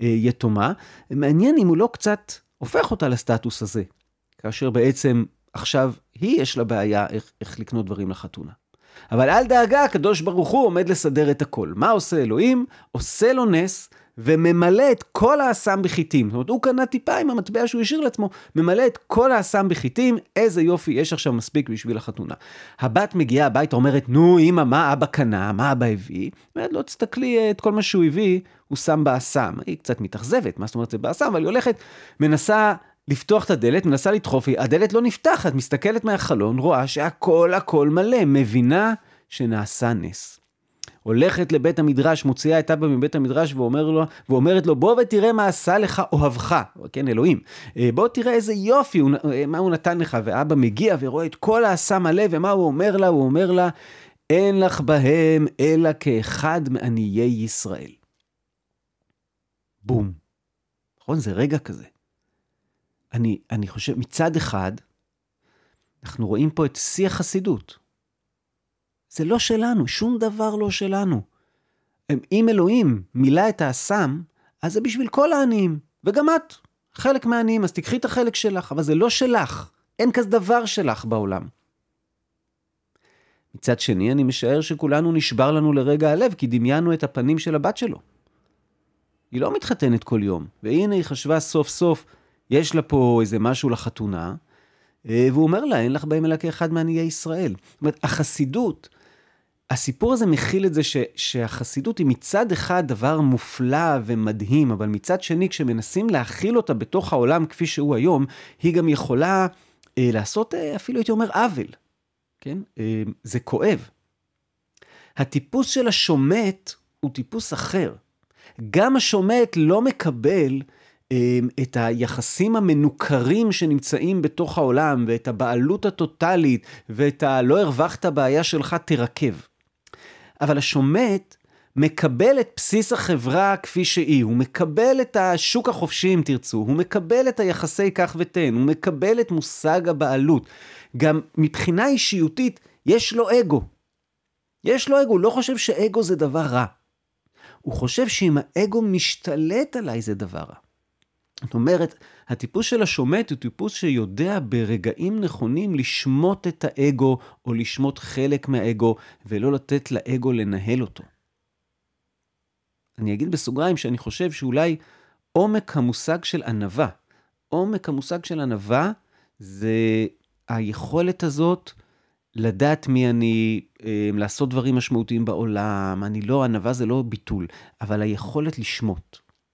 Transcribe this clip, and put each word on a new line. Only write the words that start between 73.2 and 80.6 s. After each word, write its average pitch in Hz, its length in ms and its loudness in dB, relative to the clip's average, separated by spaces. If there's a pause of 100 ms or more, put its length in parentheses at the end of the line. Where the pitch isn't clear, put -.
את - 120 -2
האסם, 156 600 -2 (420)
אז 165 100 -4
זה 214 80 -2
בשביל 240 280 -2
כל 294 240 2
העניים, 214 460 2 (260)
וגם 269 260 2
את, 320 240 0 (400)
חלק 262 320 0
מהעניים, 226 380 2
אז 165 80 -2
תקחי - 240 -4
את 247 80 -4
החלק 240 300 0
שלך, 196 380 -4
אבל 156 100 -2
זה 151 120 2
לא 214 160 4
שלך, 220 600 0 (280)
אין 226 140 2
כזה 233 160 0
דבר 226 360 2